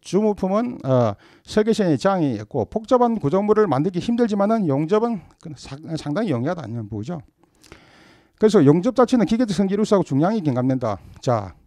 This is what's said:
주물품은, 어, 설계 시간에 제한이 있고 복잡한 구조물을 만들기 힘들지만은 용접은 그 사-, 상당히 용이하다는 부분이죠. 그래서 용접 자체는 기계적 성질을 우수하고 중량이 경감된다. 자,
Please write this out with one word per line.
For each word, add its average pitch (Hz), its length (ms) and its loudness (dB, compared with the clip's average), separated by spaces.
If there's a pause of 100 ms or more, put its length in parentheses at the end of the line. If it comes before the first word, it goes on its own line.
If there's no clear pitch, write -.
주물품은, 208 840 -2
어, 123 300 2 (280)
설계 220 300 0
시간에 180 240 2
제한이 165 380 0
있고 107 320 -4
복잡한 233 520 0
구조물을 202 480 2
만들기 175 320 0
힘들지만은 214 680 0
용접은 180 540 0 (180)
그 156 160 -16
사-, - 220 -16 (180)
상당히 160 320 -4
용이하다는 120 640 -6
부분이죠. 113 320 -8 (1120)
그래서 202 300 6
용접 175 300 4
자체는 240 300 4
기계적 220 300 -2
성질을 196 260 0
우수하고 202 220 2
중량이 175 380 0
경감된다. 123 560 -2 (220)
자, 104 340 -4 (120)